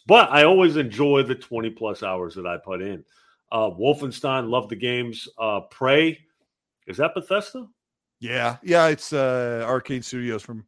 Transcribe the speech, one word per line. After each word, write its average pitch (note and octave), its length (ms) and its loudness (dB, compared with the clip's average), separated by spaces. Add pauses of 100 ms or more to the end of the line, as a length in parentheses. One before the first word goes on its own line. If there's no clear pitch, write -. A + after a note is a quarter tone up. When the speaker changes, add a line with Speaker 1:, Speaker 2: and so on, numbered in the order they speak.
Speaker 1:
But A3 260 8
I D3 120 8
always F3 320 6
enjoy C#3 480 2
the C3 120 -2
twenty A2+ 340 -6
plus G#2+ 340 -8
hours F2+ 320 -6
that F#2 100 -10
I F2 120 -6
put F#2 240 -8
in. F#2+ 240 -10 (480)
Uh, A2 160 0
Wolfenstein, C3 800 -2
love B2 180 -2
the A2+ 80 -10
games. A#2+ 640 -6
Uh, G#2+ 240 -2
Prey, D#3 580 2 (680)
is F#2+ 100 -12
that D#3 180 -2
Bethesda? G3+ 520 -6 (580)
Speaker 2:
Yeah, A#2+ 380 -2
yeah, E3+ 240 4
it's, - 260 -4
uh, B2 540 -2
Arcane B2+ 340 -4
Studios A#2+ 400 -6
from A2 260 -16